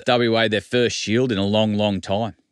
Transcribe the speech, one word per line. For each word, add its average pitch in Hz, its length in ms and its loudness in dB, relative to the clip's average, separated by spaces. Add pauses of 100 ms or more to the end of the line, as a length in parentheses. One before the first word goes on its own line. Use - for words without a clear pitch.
W 120 320 2
A 113 100 2
their 104 120 0
first 120 360 0
Shield 123 360 0
in 98 60 -2
a 98 80 -2
long, 107 280 2
long 104 260 0
time. 101 340 -6 (180)